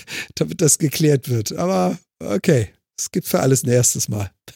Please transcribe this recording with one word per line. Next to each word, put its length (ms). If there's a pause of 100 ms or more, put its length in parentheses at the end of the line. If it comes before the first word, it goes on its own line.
(360)
damit 240
das 180
geklärt 520
wird. 240
Aber 440 (220)
okay, 540 (240)
es 140
gibt 160
für 140
alles 220
ein 60
erstes 400
Mal. 220 (240)